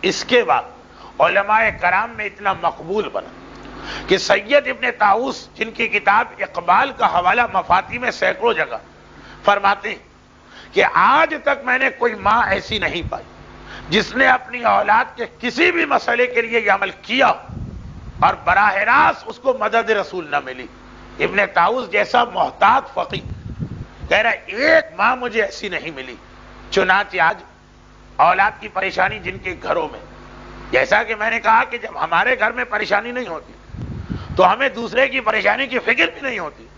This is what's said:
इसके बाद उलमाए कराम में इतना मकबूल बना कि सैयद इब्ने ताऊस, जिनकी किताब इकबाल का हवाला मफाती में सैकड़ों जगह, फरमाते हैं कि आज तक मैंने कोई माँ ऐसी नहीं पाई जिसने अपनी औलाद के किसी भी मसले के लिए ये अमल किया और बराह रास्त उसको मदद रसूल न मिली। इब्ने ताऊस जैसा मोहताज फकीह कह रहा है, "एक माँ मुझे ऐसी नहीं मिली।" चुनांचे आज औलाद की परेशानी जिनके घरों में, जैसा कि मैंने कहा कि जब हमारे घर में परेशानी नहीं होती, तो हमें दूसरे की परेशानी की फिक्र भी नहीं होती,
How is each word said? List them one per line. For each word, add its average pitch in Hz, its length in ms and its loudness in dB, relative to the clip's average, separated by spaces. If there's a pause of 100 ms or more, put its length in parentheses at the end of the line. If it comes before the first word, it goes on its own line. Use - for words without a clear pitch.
इसके 233 400 2
बाद 139 280 0 (500)
उलमाए 202 500 2
कराम 185 380 0
में 214 160 -10
इतना 196 280 -4
मकबूल 170 640 -4
बना 92 120 -6 (760)
कि 190 120 2
सैयद 208 500 2
इब्ने 247 240 -2
ताऊस, 214 680 0
जिनकी 226 300 -4
किताब 208 540 2
इकबाल 190 500 2
का 226 160 0
हवाला 180 480 2
मफाती 185 440 0
में 240 120 -2
सैकड़ों 208 420 0
जगह, 135 260 -4 (640)
फरमाते 202 440 2
हैं 196 120 -10 (720)
कि - 80 4
आज 277 520 4
तक 285 320 -2
मैंने 254 240 0
कोई 240 260 -2
माँ 208 320 2
ऐसी 196 320 -2
नहीं 165 280 -4
पाई - 160 -8 (680)
जिसने 220 380 2
अपनी 247 360 0
औलाद 208 540 2
के 233 80 -6
किसी 247 460 0
भी 330 140 0
मसले 247 420 0
के 240 140 0
लिए 233 180 0
ये 208 100 0
अमल 196 200 2
किया 247 380 0 (960)
और 175 120 4
बराह 196 480 2
रास्त 277 440 2
उसको 247 340 -2
मदद 220 300 0
रसूल 185 420 -2
न 143 120 0
मिली। 127 240 -12 (520)
इब्ने 190 240 0
ताऊस 190 460 0
जैसा 208 340 2
मोहताज 202 580 2
फकीह - 380 -8 (880)
कह 190 120 4
रहा 226 100 2
है, 196 60 -4 (120)
"एक 277 520 2
माँ 240 140 2
मुझे 240 240 -4
ऐसी 202 300 -4
नहीं 160 220 -8
मिली।" 131 260 -12 (560)
चुनांचे 185 460 2
आज 165 160 4 (840)
औलाद 196 420 4
की 214 60 -12
परेशानी 190 520 -2
जिनके 180 360 -8
घरों 156 280 -2
में, 127 180 -10 (720)
जैसा 240 300 4
कि 220 120 -4
मैंने 220 240 -2
कहा 220 240 4
कि 240 140 -6
जब 233 200 -10
हमारे 180 380 2
घर 220 180 0
में 247 120 -4
परेशानी 214 460 -2
नहीं 247 160 -6
होती, 160 260 -12 (840)
तो 185 60 0
हमें 233 300 0
दूसरे 233 340 -2
की 254 120 -2
परेशानी 220 480 0
की 240 120 -2
फिक्र 247 260 0
भी 277 240 -8
नहीं 226 100 -8
होती, 147 280 -12 (100)